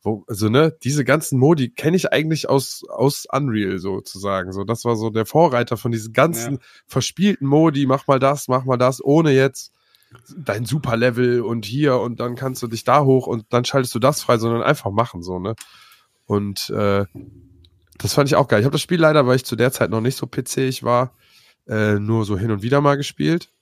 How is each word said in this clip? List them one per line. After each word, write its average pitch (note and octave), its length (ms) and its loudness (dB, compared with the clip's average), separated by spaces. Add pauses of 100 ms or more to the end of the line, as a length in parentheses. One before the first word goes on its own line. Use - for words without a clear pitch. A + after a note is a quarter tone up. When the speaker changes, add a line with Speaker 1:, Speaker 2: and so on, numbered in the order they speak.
Speaker 1:
wo, G#2 220 -4
also, G#2+ 220 -2
ne, D#3 340 2
diese C#3 220 0
ganzen C#3 340 0
Modi C#3 300 4
kenn - 240 -2
ich - 180 0
eigentlich D#3 380 -2
aus, - 400 -2
aus C#3 420 -2
Unreal A2 480 -2
sozusagen, F#2+ 720 -6
so, F#2+ 140 -6
das A#2 180 -4
war A#2+ 140 0
so A2 120 -4
der A2 160 -2
Vorreiter B2 520 0
von A#2+ 160 -4
diesen A2+ 180 -6
ganzen B2+ 440 0
Speaker 2:
Ja. - 40 -10 (280)
Speaker 1:
verspielten E3+ 600 -2
Modi, C#3+ 380 4
mach C3+ 200 0
mal C3+ 140 2
das, C3+ 300 0
mach B2+ 160 0
mal B2+ 100 0
das, B2 280 0
ohne D#3 280 4
jetzt C3+ 400 0 (680)
dein A#2+ 280 -4
Superlevel B2 760 0
und A2+ 240 -4
hier B2+ 340 0
und A#2 200 -6
dann A#2+ 160 -6
kannst C3 260 -8
du A#2+ 60 -8
dich A2+ 160 -8
da C#3 220 4
hoch C3 220 4
und A2 220 -4
dann A#2+ 140 2
schaltest C3 320 -2
du A#2 40 -2
das C3 220 0
frei, A#2+ 160 2
sondern A#2 240 0
einfach A2+ 300 0
machen, G2+ 320 -2
so, F2+ 160 -8
ne, G2+ 160 -6 (720)
und, G2+ 440 -4
äh, G2+ 360 0 (920)
das - 160 -4
fand C#3+ 140 2
ich C3 80 2
auch C3+ 140 2
geil. A2 100 4
Ich G#2+ 60 2
hab C#3 80 0
das D3+ 80 0
Spiel F3 180 -2
leider, D#3 260 4
weil B2+ 120 4
ich B2+ 80 -4
zu A#2+ 100 -6
der A#2+ 160 2
Zeit G#2 180 0
noch A2 120 -2
nicht B2+ 160 -2
so B2+ 100 -8
P - 160 -8
C-ig C3 400 -4
war, B2 300 0 (520)
äh, G#2+ 280 0
nur G#2+ 320 0
so G2+ 120 -2
hin A2 140 -2
und G2+ 100 -2
wieder C3 200 0
mal C#3+ 160 2
gespielt. D3+ 520 -2 (120)